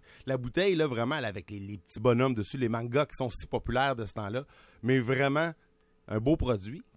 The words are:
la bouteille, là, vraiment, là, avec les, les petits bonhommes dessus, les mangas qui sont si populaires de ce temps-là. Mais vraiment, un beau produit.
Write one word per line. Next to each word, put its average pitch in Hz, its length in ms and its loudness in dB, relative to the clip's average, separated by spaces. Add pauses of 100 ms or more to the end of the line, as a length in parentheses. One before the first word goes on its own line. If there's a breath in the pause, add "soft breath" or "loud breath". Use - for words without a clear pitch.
(260 soft breath)
la 131 120 0
bouteille, 170 380 0
là, 156 120 4
vraiment, 127 340 0
là, 113 80 -4
avec 95 200 -10
les, 104 100 -10
les 98 180 -10
petits - 240 -12
bonhommes 123 320 4
dessus, 107 240 -4
les 123 100 0
mangas 120 380 0
qui - 100 -6
sont 127 140 -2
si - 180 -4
populaires 127 480 0
de 113 80 -6
ce 98 100 -8
temps-là. 110 300 -6 (400 soft breath)
Mais 131 160 4
vraiment, 139 540 2 (560)
un 107 100 0
beau 135 160 4
produit. 117 460 -2 (160)